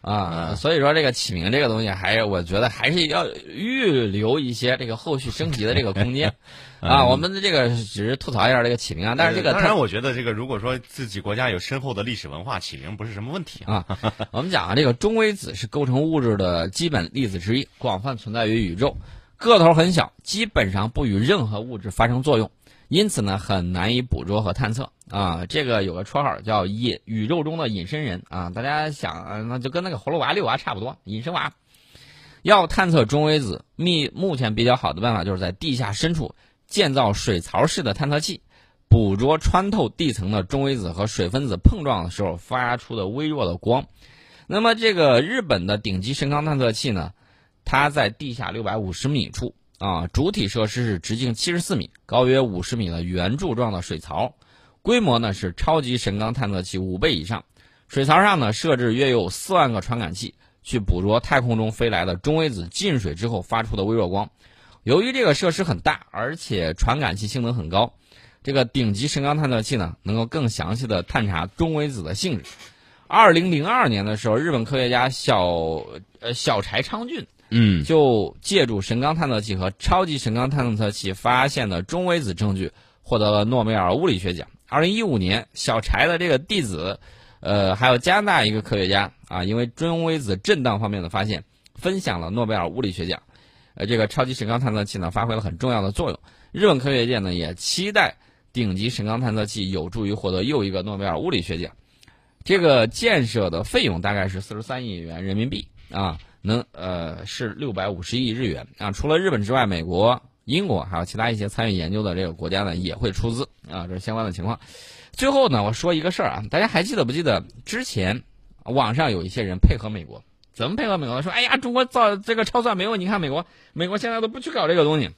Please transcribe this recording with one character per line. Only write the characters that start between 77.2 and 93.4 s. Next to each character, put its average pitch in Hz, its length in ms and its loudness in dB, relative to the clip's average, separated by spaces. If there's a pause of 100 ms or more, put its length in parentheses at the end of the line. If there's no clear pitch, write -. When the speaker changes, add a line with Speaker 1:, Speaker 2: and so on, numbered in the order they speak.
Speaker 2:
嗯。 104 340 6
Speaker 1:
就 123 580 4
借 175 260 2
助 107 120 -2
神 110 200 -2
钢 147 160 0
探 160 120 -2
测 113 140 0
器 104 140 -4
和 92 240 -2
超 185 260 4
级 151 140 -2
神 110 160 -2
钢 127 160 0
探 120 260 0
测 104 140 0
器 98 220 -6
发 123 340 2
现 131 200 -2
的 90 140 -2
中 170 240 -4
微 175 140 2
子 101 160 -4
证 101 200 0
据， 92 160 -4 (300)
获 - 160 0
得 107 140 4
了 104 120 4
诺 117 200 2
贝 110 100 0
尔 92 180 2
物 143 140 2
理 113 140 2
学 90 160 -4
奖。 78 120 -12 (220)
二 147 120 2
零 180 120 2
一 226 80 0
五 170 160 0
年， 98 380 0
小 113 260 0
柴 107 260 2
的 170 120 0
这 175 80 0
个 143 100 4
弟 180 240 0
子， 92 380 -4 (400)
呃， 98 360 2
还 127 120 2
有 127 100 6
加 180 220 4
拿 202 140 2
大 135 120 4
一 107 60 2
个 107 100 -2
科 - 160 -4
学 92 100 2
家 98 240 0 (160)
啊， 90 160 -4
因 101 120 0
为 120 100 0
中 165 380 -2
微 160 160 0
子 101 180 -2
震 170 240 0
荡 110 180 0
方 107 120 -2
面 101 100 -4
的 85 80 -6
发 101 160 -2
现， 104 180 -4 (300)
分 190 260 -2
享 110 200 -4
了 82 100 -6
诺 113 160 0
贝 107 80 -2
尔 87 140 0
物 85 120 -6
理 98 120 -2
学 85 160 -6
奖。 90 160 -6 (520)